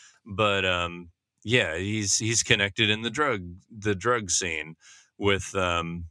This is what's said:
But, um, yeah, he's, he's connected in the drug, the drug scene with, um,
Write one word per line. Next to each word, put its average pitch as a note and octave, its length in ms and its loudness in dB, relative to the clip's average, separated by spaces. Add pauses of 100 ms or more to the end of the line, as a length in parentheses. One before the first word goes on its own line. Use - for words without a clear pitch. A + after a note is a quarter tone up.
(260)
But, G2 400 2
um, F2 440 -2 (340)
yeah, G#2 340 2
he's, G2+ 400 0
he's A2 260 0
connected G#2 460 2
in G#2+ 120 0
the A#2 80 -2
drug, A#2 360 -2 (240)
the G#2 260 -2
drug A2 360 0
scene D#2+ 440 -2 (420)
with, G2 380 0
um, E2+ 560 0